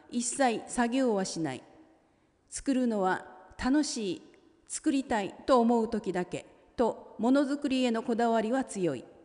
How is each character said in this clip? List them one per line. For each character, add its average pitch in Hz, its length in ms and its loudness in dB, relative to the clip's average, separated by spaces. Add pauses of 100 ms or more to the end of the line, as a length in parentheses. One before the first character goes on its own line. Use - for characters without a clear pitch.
(120)
一 240 120 -2
切 240 440 0
作 240 200 0
業 240 280 0
は 190 100 0
し 170 160 -6
な 135 140 -2
い。 - 80 -12 (840)
作 - 240 -4
る 254 140 2
の 214 140 0
は 185 240 0 (360)
楽 277 220 4
し 214 300 -4
い、 - 80 -8 (480)
作 - 220 -2
り 269 120 0
た 220 200 -2
い - 120 -8 (100)
と 262 140 6
思 233 220 4
う 220 80 -2
時 214 240 -4
だ 180 100 -2
け - 220 -8 (320)
と、 - 420 -2
も 233 120 2
の 285 120 6
づ 285 140 -2
く 285 100 -4
り 262 160 0
へ 247 80 2
の 226 100 -2
こ 226 140 -2
だ 233 140 2
わ 226 100 2
り 214 140 -2
は 262 100 0
強 175 320 -2
い。 110 80 -10 (220)